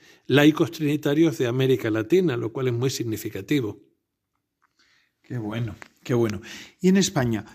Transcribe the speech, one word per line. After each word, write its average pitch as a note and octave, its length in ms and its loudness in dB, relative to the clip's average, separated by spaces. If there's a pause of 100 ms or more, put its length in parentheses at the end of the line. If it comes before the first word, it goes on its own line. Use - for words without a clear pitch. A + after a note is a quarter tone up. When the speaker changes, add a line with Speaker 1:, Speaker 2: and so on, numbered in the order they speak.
(260)
Speaker 1:
laicos D3 460 4
trinitarios D3 680 0
de C3 100 0
América B2+ 420 0
Latina, B2 480 2
lo A#2 140 -6
cual C3 160 -4
es B2 60 -2
muy B2 160 -2
significativo. A2 1000 -4 (1400)
Speaker 2:
Qué B2+ 80 -8
bueno, A2 380 -8 (280)
qué B2 120 -2
bueno. G#2+ 260 0 (400)
Y F3+ 60 4
en F#3+ 100 6
España, A#2+ 580 0